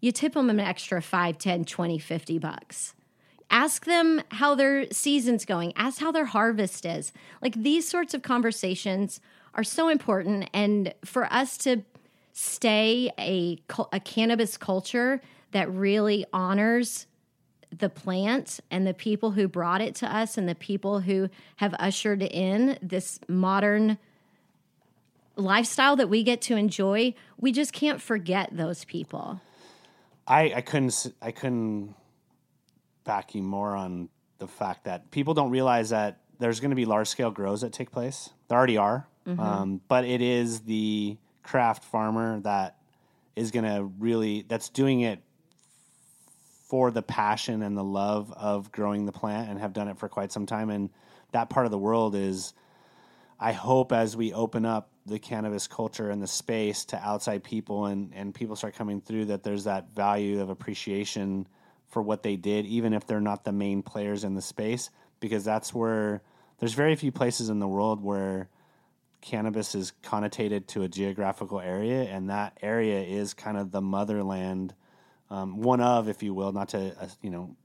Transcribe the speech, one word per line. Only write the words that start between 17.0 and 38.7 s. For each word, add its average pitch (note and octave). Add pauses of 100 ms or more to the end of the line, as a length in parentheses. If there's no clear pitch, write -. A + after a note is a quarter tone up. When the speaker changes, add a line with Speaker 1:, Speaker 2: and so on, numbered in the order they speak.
Speaker 1:
the G3
plant G3 (100)
and F#3+
the F#3
people G#3+
who G3
brought F3
it A3+
to -
us A3
and F#3
the E3+
people G3
who F#3+ (280)
have G3+
ushered G3
in G3
this F#3 (100)
modern G#3 (1400)
lifestyle A#3
that B3
we A3
get A#3+
to A#3+
enjoy, G#3 (240)
we C4
just C4+
can't D4
forget F#3+
those E3
people. - (840)
Speaker 2:
I, D3
I B2
couldn't C3+
s-, B2 (100)
I A#2
couldn't A2 (1080)
back G2+
you G2+
more G2+
on F2+ (300)
the G2
fact F#2+
that F2+
people C#3+
don't C#3+
realize B2
that G#2+ (200)
there's A#2
gonna C#3
be B2+
large G#2+
scale A#2+
grows G2+
that A#2+
take -
place. B2+ (180)
There A#2+
already B2